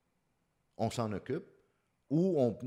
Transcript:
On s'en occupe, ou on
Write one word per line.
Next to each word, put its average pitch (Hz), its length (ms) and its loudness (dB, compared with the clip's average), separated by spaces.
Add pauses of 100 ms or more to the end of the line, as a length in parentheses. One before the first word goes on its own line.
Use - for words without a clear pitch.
(760)
On 110 140 0
s'en 110 220 -2
occupe, 127 320 -6 (640)
ou 170 280 2
on 120 280 2